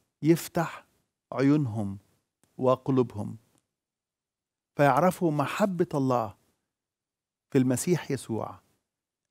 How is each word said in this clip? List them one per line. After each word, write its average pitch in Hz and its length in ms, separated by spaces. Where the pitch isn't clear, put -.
يفتح 160 640
عيونهم 120 680
وقلوبهم 123 800
فيعرفوا 151 560
محبة 170 640
الله 127 440
في 143 60
المسيح 131 540
يسوع 107 480